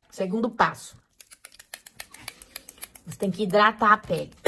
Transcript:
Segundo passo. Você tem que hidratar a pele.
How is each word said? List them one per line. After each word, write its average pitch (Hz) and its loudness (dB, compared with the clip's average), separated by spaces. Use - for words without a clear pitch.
Segundo 220 -2
passo. - 0
Você 165 -14
tem 196 -2
que 214 -4
hidratar 214 4
a 214 6
pele. 165 -4